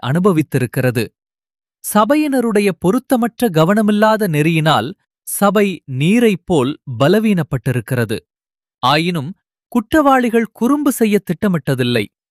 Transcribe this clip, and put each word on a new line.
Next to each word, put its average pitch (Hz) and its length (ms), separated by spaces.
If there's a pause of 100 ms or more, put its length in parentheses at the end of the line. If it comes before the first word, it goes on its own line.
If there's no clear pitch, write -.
அனுபவித்திருக்கிறது? 127 1000 (840)
சபையினருடைய 208 760 (100)
பொருத்தமற்ற 233 720
கவனமில்லாத 208 800
நெறியினால் 151 640 (340)
சபை 202 640
நீரைப் 190 540
போல் 147 340 (200)
பலவீனப்பட்டிருக்கிறது. 135 1160 (600)
ஆயினும் 160 540 (340)
குற்றவாளிகள் 247 800
குறும்பு 285 460
செய்ய 208 280
திட்டமிட்டதில்லை. 131 880 (260)